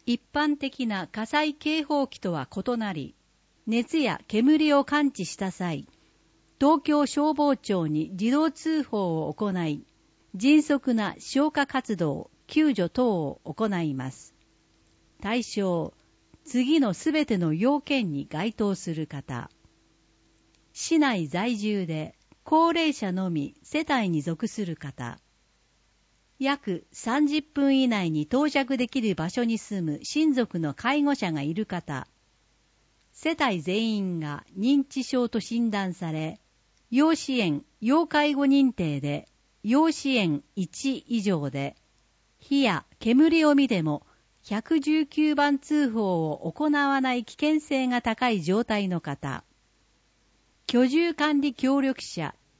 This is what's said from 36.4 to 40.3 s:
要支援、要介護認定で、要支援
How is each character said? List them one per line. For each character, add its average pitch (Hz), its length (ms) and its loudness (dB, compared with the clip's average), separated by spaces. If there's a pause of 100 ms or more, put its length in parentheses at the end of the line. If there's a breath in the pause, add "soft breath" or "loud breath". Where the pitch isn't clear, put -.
要 302 260 4
支 262 220 -4
援、 160 260 0 (160)
要 294 260 4
介 294 280 2
護 277 120 2
認 269 260 4
定 147 280 -2
で、 143 280 -4 (360)
要 285 260 4
支 269 260 -2
援 165 280 0 (100)